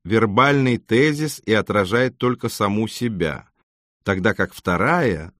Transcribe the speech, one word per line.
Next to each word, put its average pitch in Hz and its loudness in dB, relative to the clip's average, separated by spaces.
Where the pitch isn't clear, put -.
вербальный 120 2
тезис 147 0
и 107 2
отражает 104 0
только 123 -2
саму 107 -2
себя, 85 -6
тогда 98 0
как 95 -2
вторая 95 -2